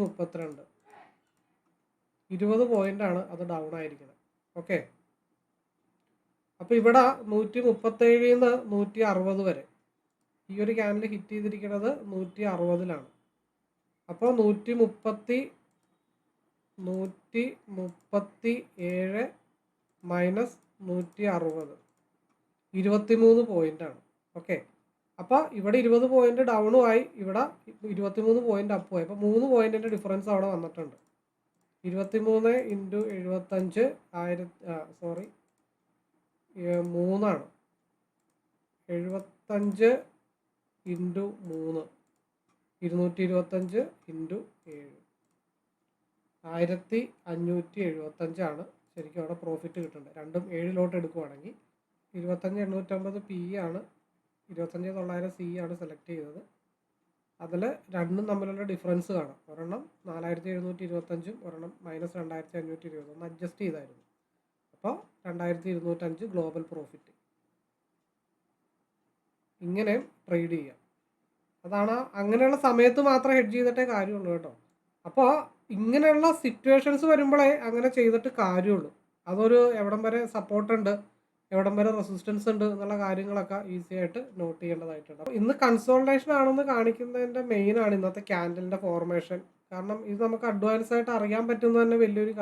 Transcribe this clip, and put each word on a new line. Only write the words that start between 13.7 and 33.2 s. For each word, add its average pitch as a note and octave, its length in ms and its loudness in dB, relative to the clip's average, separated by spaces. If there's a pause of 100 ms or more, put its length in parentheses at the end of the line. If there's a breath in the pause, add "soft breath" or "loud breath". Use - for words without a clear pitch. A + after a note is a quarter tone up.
അപ്പോൾ A3+ 180 0 (120)
നൂറ്റി G#3 400 2
മുപ്പത്തി, A3 580 0 (1500)
നൂറ്റി F#3+ 560 -4 (340)
മുപ്പത്തിയേഴ് F#3+ 1500 -4 (880)
മൈനസ് F#3 460 0 (320)
നൂറ്റി F3+ 340 -6 (120)
അറുപത്, D#3+ 400 -4 (1040)
ഇരുപത്തിമൂന്ന് A3+ 720 6
പോയിന്റാണ്. D#3+ 480 -2 (400)
ഓക്കെ, E3+ 180 -6 (640)
അപ്പോൾ C4 200 4 (180)
ഇവിടെ G#3 240 2
ഇരുപത് A#3 300 6
പോയിന്റ് B3 360 6
ഡൗണും A3+ 400 6
ആയി, A#3 140 4 (180)
ഇവിടെ F#3+ 220 -2 (500)
ഇരുപത്തിമൂന്ന് G#3+ 560 2
പോയിന്റ് G3+ 280 0
അപ്പും F#3 200 -6
ആയി. E3 100 -2
അപ്പോൾ G3+ 180 -10
മൂന്ന് A3 280 4
പോയിന്റിൻ്റെ A3 420 2
ഡിഫറൻസ് G3 380 -4
അവിടെ G3 220 2
വന്നിട്ടുണ്ട്. E3 420 -10 (880)
ഇരുപത്തിമൂന്ന് A3 680 2 (200)
into G3 260 -6 (160)
എഴുപത്തഞ്ച് F#3 680 -2 (360)